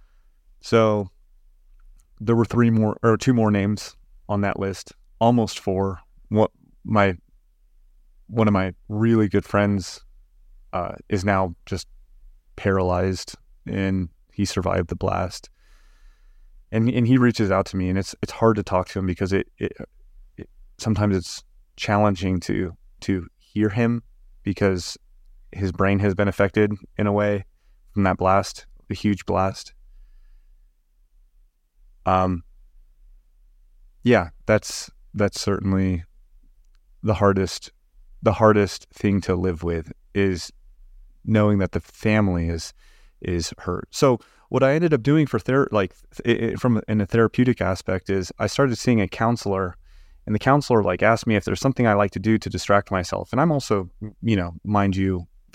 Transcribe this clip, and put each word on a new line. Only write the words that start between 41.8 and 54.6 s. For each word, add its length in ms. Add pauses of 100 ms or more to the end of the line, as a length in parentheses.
is, 240 (480)
is 380
hurt. 320
So 280 (300)
what 140
I 100
ended 200
up 80
doing 240
for 140
ther-, 320
like, 240 (280)
th-, 180
i-, 120
i-, 20
from 320
in 120
a 60
therapeutic 560
aspect 480
is 280
I 100
started 300
seeing 240
a 60
counselor, 680 (480)
and 100
the 40
counselor, 440
like, 180
asked 240
me 100
if 100
there's 160
something 260
I 60
like 180
to 80
do 180
to 120
distract 420
myself. 400
And 100
I'm 100
also, 380 (320)
you 140
know, 180 (100)